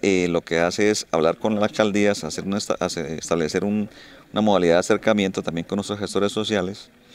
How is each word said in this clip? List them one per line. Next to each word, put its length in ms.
eh, 260
lo 120
que 180
hace 320
es 180
hablar 280
con 180
las 80
alcaldías, 600
hacer 200
una 160
esta-, 200
hace-, 380
establecer 480
un, 240
una 100
modalidad 340
de 60
acercamiento 600
también 240
con 120
nuestros 200
gestores 340
sociales 600